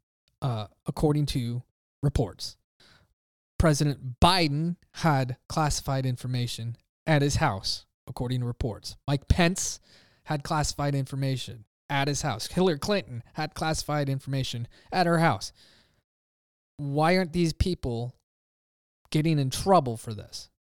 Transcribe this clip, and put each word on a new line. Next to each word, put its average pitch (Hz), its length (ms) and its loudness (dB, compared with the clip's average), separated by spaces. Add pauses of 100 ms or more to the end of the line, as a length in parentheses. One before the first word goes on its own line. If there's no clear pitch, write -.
(420)
uh, 113 260 -4 (200)
according 147 400 2
to 123 340 -4 (400)
reports. - 560 -2 (1000)
President 143 600 2
Biden 170 580 4 (160)
had 135 440 0 (100)
classified 139 580 0
information 123 720 -4 (280)
at 151 160 4
his 143 140 2
house, 117 500 0 (220)
according 127 320 -4
to 120 80 -2
reports. - 480 -6 (100)
Mike 143 220 -2
Pence - 520 2 (440)
had 151 200 -4
classified 143 520 -2
information 135 680 -4 (240)
at 139 180 2
his 143 140 -2
house. 123 260 -4
Hillary 175 320 2
Clinton 160 420 -2 (120)
had 156 200 -6
classified 147 560 -2
information 131 580 -4 (240)
at 180 140 2
her 170 140 4
house. 147 320 2 (1300)
Why 151 400 2
aren't 175 160 0
these 170 200 2
people 123 600 -2 (960)
getting 156 260 2
in 135 120 2
trouble 139 480 2
for 113 160 -10
this? - 360 -14 (120)